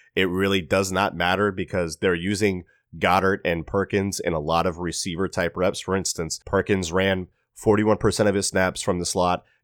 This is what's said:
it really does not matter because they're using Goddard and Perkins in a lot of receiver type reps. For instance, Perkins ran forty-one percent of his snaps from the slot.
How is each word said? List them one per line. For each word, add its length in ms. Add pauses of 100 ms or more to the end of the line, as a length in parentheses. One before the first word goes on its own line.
(160)
it 120
really 340
does 300
not 240
matter 360
because 460
they're 180
using 480 (340)
Goddard 480
and 220
Perkins 520
in 140
a 60
lot 260
of 140
receiver 480
type 280
reps. 240
For 160
instance, 480
Perkins 480
ran 360 (260)
forty-one 440
percent 300
of 60
his 140
snaps 340
from 160
the 80
slot. 380 (200)